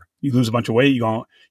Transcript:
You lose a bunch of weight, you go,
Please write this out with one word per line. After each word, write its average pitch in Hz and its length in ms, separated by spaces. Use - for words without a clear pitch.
You 143 100
lose 123 160
a 113 40
bunch 120 180
of 113 60
weight, 139 180
you 120 80
go, 110 240